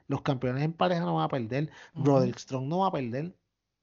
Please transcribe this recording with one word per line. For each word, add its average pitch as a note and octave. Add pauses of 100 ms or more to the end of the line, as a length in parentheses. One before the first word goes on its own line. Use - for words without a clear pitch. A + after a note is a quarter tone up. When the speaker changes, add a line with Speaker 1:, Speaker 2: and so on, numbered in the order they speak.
Speaker 1:
los C3+
campeones C3+
en D#3+
pareja F3+
no E3+
van D#3+
a D3+
perder, C3+ (260)
Speaker 2:
Ujú. C3+
Speaker 1:
Roderick C3
Strong C3
no E3+
va F#3+
a F#3
perder. C#3+ (480)